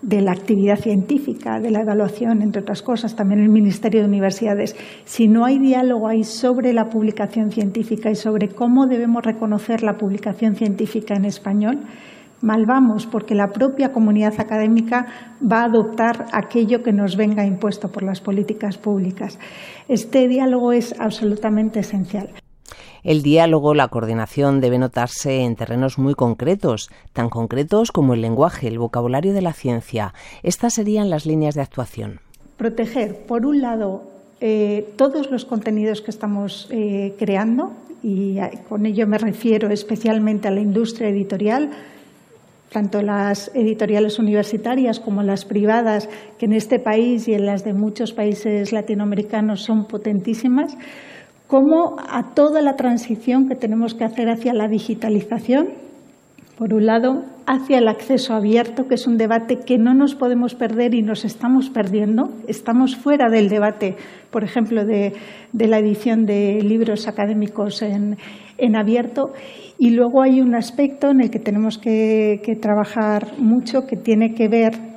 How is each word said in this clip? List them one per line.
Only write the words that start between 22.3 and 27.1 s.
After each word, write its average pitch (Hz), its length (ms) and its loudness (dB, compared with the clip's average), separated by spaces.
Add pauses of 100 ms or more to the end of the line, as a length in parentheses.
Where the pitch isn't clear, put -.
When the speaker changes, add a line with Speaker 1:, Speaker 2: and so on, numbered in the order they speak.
Speaker 2:
El 156 200 2
diálogo, 151 520 4
la 135 140 4
coordinación 113 720 0
debe 123 180 2
notarse 127 640 -2
en 117 140 -2
terrenos 123 420 -4
muy 135 160 2
concretos, 127 760 -2 (220)